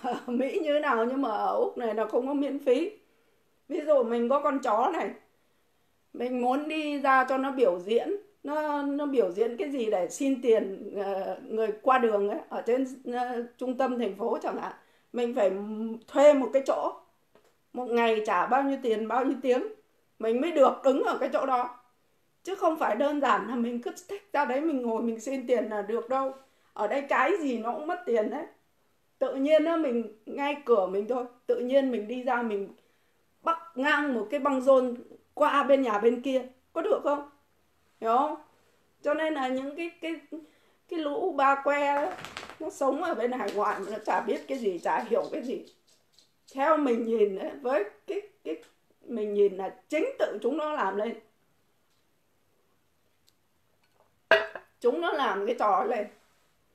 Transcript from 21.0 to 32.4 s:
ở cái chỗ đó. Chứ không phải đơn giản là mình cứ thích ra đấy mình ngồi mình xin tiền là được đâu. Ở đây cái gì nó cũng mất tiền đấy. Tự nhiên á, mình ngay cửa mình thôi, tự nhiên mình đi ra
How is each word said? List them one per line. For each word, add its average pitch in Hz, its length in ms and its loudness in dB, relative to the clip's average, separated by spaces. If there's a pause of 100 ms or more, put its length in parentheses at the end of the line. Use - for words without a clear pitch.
ở 330 160 0
cái 262 140 -2
chỗ 277 140 0
đó. 254 300 0 (640)
Chứ 359 120 -8
không 330 220 0
phải 247 200 0
đơn 285 240 0
giản 208 280 2
là 247 80 -4
mình 240 260 -2
cứ 381 80 -8 (180)
thích - 240 -12
ra 285 120 2
đấy 247 160 -2
mình 294 220 0
ngồi 226 200 -2
mình 226 180 -2
xin 262 260 -6
tiền 240 180 2
là 214 180 -4
được 220 260 -4
đâu. 269 260 -2 (380)
Ở 208 160 -2
đây 269 140 -2
cái 262 380 2
gì 262 180 -2
nó 226 160 -4
cũng 302 120 -8
mất 359 200 -4
tiền 226 240 2
đấy. 302 160 -6 (720)
Tự 254 160 0
nhiên 302 300 6
á, 330 120 2
mình 240 280 0 (220)
ngay 285 380 -4
cửa 208 220 6
mình 196 220 -2
thôi, 247 160 -2 (220)
tự 240 120 0
nhiên 262 320 2
mình 208 180 -4
đi 247 140 -6
ra 240 200 -2